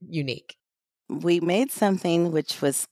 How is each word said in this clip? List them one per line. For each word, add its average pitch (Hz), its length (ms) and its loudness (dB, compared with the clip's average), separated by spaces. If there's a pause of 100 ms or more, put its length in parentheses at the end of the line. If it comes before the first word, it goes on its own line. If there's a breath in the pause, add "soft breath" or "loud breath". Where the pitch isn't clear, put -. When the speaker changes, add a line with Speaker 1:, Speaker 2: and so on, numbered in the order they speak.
Speaker 1:
unique? 147 560 -8 (520)
Speaker 2:
We 175 300 0
made 185 320 0
something 175 600 2
which 156 300 -2
was 139 300 0